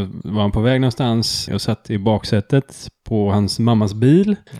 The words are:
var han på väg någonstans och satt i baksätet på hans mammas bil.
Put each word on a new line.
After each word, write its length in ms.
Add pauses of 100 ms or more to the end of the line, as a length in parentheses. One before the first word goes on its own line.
(240)
var 180
han 100
på 100
väg 200
någonstans 720
och 80
satt 280
i 80
baksätet 880 (220)
på 220
hans 280
mammas 340
bil. 420 (240)